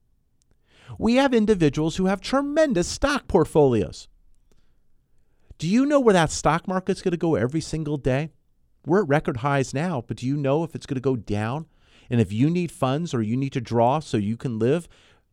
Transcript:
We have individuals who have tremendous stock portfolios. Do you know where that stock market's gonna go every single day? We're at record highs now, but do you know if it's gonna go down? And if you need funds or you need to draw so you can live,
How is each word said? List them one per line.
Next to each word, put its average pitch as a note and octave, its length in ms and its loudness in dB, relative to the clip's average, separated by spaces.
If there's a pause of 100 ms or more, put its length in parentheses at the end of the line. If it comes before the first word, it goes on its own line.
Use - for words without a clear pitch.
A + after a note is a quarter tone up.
(1000)
We A3+ 160 2
have C4+ 180 4
individuals E3 640 2
who F#3+ 80 0
have G3 160 0
tremendous C#4+ 680 0
stock - 420 -2
portfolios. C#3 800 2 (1500)
Do D#3 120 -4
you B3 180 2
know D4 140 2
where A3+ 120 4
that E3 180 4
stock D#3+ 380 -2
market's F#3 320 -4
gonna F3 160 -2
go E3 180 0
every B2+ 280 -2
single D#3 340 -6
day? C#3 340 -2 (540)
We're F#3 180 2
at D3 60 -2
record C#3+ 300 0
highs C#3 340 -2
now, C#3+ 340 -4
but A2 120 -10
do A#2+ 80 -8
you C#3+ 100 -2
know D3 280 0
if D#3 100 -12
it's - 120 -12
gonna C3 140 -6
go C3 160 0
down? A2 500 -6 (440)
And A#2+ 100 2
if G2 120 2
you B2+ 180 2
need F3 220 -2
funds C#3+ 420 -4
or A#2 80 0
you G#2+ 140 -2
need C3+ 180 -4
to C3+ 60 -2
draw A#2 400 2
so - 180 -4
you G#2+ 180 -2
can A#2 220 -6
live, C#3 280 0 (460)